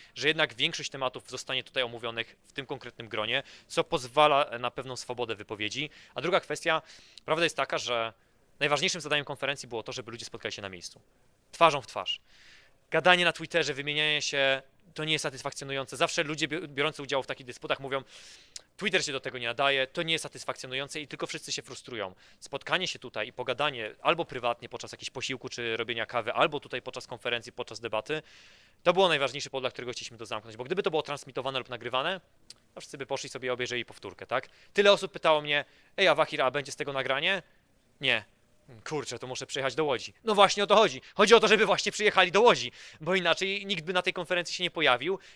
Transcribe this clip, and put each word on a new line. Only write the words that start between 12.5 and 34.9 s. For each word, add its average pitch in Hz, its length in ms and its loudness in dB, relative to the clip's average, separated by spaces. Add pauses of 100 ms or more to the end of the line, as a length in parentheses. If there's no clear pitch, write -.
Gadanie 175 340 6
na 165 80 4
Twitterze, 151 420 -2
wymienianie 147 480 0
się 135 400 2 (320)
to 151 100 -6
nie 156 80 0
jest 151 100 0
satysfakcjonujące. 135 720 -8
Zawsze 165 260 0
ludzie 151 260 -4
bi-, 151 200 -6
biorący 143 340 -4
udział 135 200 -2
w - 40 -12
takich 139 200 -10
dysputach 135 340 -6
mówią: 135 220 -6 (760)
"Twitter 175 280 0
się 147 80 -4
do 135 80 -4
tego 127 180 -8
nie 120 80 -6
nadaje, 135 400 2
to - 160 -6
nie 160 100 -2
jest 160 100 -2
satysfakcjonujące", 135 760 -8
i 143 80 -12
tylko 151 180 -6
wszyscy - 260 -10
się 151 100 -6
frustrują. 110 520 -10 (260)
Spotkanie 160 480 -2
się - 100 -6
tutaj 117 300 -6
i 120 40 -14
pogadanie 123 720 -2
albo 165 220 2
prywatnie 120 440 -4
podczas - 240 -12
jakiegoś - 180 -12
posiłku 131 380 -8
czy 117 280 -4
robienia 113 300 -2
kawy, 117 260 -2
albo 143 280 2
tutaj 127 220 -10
podczas 123 240 -10
konferencji, 117 460 -6
podczas 113 280 -10
debaty, 117 420 -4 (600)
to 175 100 6
było 185 160 6
najważniejszy 139 420 0
powód, 131 120 -4
dla 123 80 -2
którego 123 220 -8
chcieliśmy - 260 -12
to 113 80 -10
zamknąć, 110 300 -10
bo 120 80 -10
gdyby 175 180 -2
to 190 80 0
było 156 120 2
transmitowane 135 560 -6
lub 117 100 -4
nagrywane, 127 520 -2 (540)
to - 60 -14
wszyscy - 180 -14
by 135 80 -8
poszli 135 220 -6
sobie 127 180 -10
i 123 40 -2
obejrzeli 120 340 -4
powtórkę, - 420 -14
tak? 127 220 -2 (240)
Tyle 202 200 6